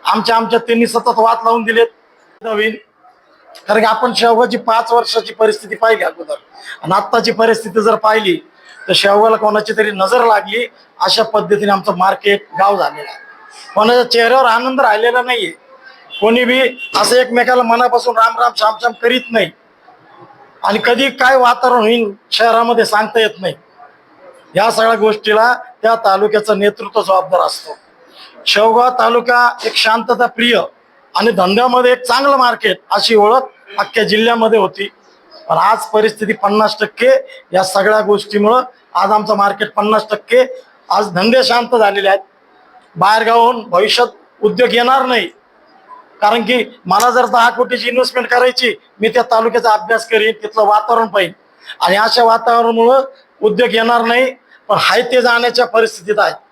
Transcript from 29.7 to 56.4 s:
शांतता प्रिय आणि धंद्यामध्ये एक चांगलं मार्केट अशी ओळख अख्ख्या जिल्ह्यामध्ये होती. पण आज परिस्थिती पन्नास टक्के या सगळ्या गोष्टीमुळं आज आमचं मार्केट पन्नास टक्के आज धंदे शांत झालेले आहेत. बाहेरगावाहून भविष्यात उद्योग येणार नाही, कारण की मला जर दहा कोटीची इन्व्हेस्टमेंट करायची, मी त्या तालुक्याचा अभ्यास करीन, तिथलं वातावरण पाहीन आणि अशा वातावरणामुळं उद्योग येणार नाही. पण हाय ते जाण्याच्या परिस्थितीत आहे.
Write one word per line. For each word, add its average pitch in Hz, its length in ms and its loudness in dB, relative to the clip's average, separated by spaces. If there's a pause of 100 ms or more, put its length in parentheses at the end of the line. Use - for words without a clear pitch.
शांतता 226 520 0
प्रिय 233 320 0 (560)
आणि 208 160 0
धंद्यामध्ये 240 600 2
एक 247 120 -2
चांगलं 269 340 0
मार्केट 220 400 0 (140)
अशी 202 240 0
ओळख 220 640 0
अख्ख्या 208 240 -2
जिल्ह्यामध्ये 220 560 2
होती. 196 300 -4 (600)
पण 160 80 0
आज 208 280 0
परिस्थिती 214 480 -2
पन्नास 208 460 0
टक्के 214 300 -2 (440)
या 185 100 2
सगळ्या 196 380 0
गोष्टीमुळं 208 640 0 (300)
आज 196 180 0
आमचं 214 240 0
मार्केट 202 380 -2
पन्नास 214 380 0
टक्के 240 340 0 (440)
आज 190 240 -2
धंदे 226 300 2
शांत 240 320 0
झालेले 202 340 2
आहेत. 196 100 2 (760)
बाहेरगावाहून 226 720 2
भविष्यात 208 380 0 (340)
उद्योग 214 320 0
येणार 254 320 0
नाही, 240 220 -2 (920)
कारण 220 200 2
की 226 220 -2 (220)
मला 202 240 2
जर 240 160 2
दहा 233 240 2
कोटीची 240 380 -4
इन्व्हेस्टमेंट 247 420 -2
करायची, 247 440 0 (260)
मी 214 100 0
त्या 233 220 0
तालुक्याचा 226 400 0
अभ्यास 214 380 -2
करीन, 220 240 0
तिथलं 214 320 -2
वातावरण 220 420 0
पाहीन 185 240 -2 (500)
आणि 180 140 0
अशा 220 280 2
वातावरणामुळं 233 800 2 (380)
उद्योग 214 320 0
येणार 233 280 0
नाही. 247 300 0 (380)
पण 202 100 2
हाय 202 220 0
ते 240 200 0
जाण्याच्या 240 440 0
परिस्थितीत 214 540 -2
आहे. 190 140 0 (180)